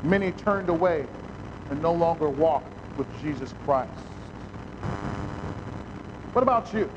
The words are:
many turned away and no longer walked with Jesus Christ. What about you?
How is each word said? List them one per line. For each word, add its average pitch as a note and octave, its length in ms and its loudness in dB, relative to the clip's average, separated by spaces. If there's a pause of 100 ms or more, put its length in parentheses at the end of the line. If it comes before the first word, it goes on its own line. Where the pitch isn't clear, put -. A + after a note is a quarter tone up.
many F#3+ 260 6
turned G3 380 2
away E3 360 4 (680)
and C#3+ 120 -2
no E3 100 4
longer E3 360 4
walked D3 460 4 (220)
with C3+ 100 0 (160)
Jesus C3+ 320 -4 (100)
Christ. C3 280 2 (2500)
What A#3+ 100 4
about A#3+ 320 2
you? G#3 220 0